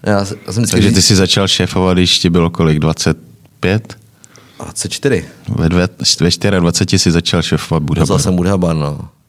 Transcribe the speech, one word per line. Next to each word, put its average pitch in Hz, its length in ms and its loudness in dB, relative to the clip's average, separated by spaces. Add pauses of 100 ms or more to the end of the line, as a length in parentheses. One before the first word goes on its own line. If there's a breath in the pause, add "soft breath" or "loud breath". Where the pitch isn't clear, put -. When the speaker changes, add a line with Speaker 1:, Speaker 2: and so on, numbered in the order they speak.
Speaker 1:
Já 101 220 0
s-, 98 100 -10 (120)
já 90 60 -8
jsem 110 100 0
vždycky - 120 -2
Speaker 2:
Takže - 160 4
ty 80 40 2
Speaker 1:
řík- 95 100 4
Speaker 2:
jsi 107 100 4
začal 95 320 2
šéfovat, 92 500 0
když 87 220 2
ti 90 100 2
bylo 85 200 2
kolik? 80 300 2
Dvacet 80 380 0 (420)
pět? 104 380 -2 (600 loud breath)
Speaker 1:
Dvacet - 320 -10
čtyři. 113 340 -2 (240)
Speaker 2:
Ve 82 200 0
dve-, 90 200 2 (320)
ve 85 100 2
čtyřiadvaceti 90 680 0
jsi 90 120 2
začal 85 300 0
šéfovat 80 420 -2
Budhabar. 78 240 0
Speaker 1:
Začal 92 120 0
jsem 92 160 0
Budhabar, 90 400 0
no. 73 240 -4 (300)